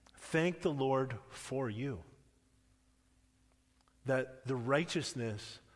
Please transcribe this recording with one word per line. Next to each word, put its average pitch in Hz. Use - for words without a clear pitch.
thank 170
the 180
Lord 135
for 131
you, 113
that 131
the 131
righteousness 127